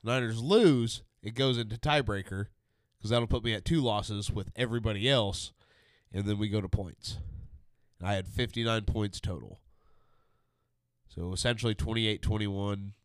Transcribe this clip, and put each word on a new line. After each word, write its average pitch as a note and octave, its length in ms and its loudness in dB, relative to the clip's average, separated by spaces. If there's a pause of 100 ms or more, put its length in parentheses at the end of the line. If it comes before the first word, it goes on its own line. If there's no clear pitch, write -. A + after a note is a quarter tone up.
The A2+ 100 -4
Niners A2+ 280 0
lose, D3 600 6 (200)
it G#2+ 120 -8
goes C3 240 2
into A2+ 180 -6
tiebreaker, G#2+ 720 0 (540)
'cause G#2 100 -4
that'll A#2+ 160 4
put A#2+ 180 0
me A#2 100 2
at G#2 100 -6
two E3 160 2
losses G#2 500 -2
with G2 260 -6
everybody A2+ 540 0
else, G#2+ 420 0 (600)
and G2 120 -2
then G#2 140 0
we G#2+ 100 -2
go G#2 120 0
to F#2+ 80 -6
points. - 500 -4 (800)
And F2+ 100 -6
I G2+ 60 2
had F#2 140 -4
fifty-nine A2+ 560 -2
points G#2 360 -2
total. D2+ 400 -8 (1500)
So F2 240 -6
essentially A2+ 420 0
twenty-eight A2+ 480 0
twenty-one. G2+ 720 -2 (100)